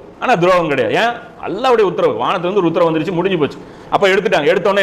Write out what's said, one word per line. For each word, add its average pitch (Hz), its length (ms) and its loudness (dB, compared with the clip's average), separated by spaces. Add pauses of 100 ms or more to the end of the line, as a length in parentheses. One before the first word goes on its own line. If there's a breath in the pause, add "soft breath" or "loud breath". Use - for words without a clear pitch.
(200)
ஆனா 240 160 0
துரோகம் 175 360 2
கிடையாது. 131 300 0
ஏன்? 233 120 0 (320)
அல்லாஹ்வுடைய 220 460 2
உத்தரவு, 165 220 0 (100)
வானத்துல 175 240 -2
இருந்து 180 140 0
ஒரு 165 60 2
உத்தரவு 165 220 2
வந்துருச்சு, 160 220 -2
முடிஞ்சு 175 260 -2
போச்சு. 143 200 -2 (320 loud breath)
அப்ப - 180 2
எடுத்துட்டாங்க. 185 440 0
எடுத்தோடனே 196 320 0